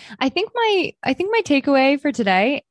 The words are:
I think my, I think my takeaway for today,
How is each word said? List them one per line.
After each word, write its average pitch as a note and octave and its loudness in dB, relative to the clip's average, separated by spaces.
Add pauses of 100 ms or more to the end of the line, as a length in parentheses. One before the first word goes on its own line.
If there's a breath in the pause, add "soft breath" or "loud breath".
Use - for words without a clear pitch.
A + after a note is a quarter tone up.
(200 loud breath)
I C4 0
think G4+ -4
my, G#4+ 0 (100)
I C4+ -2
think F#4+ -4
my A4+ 2
takeaway C#4 2
for D4 -2
today, G#3 0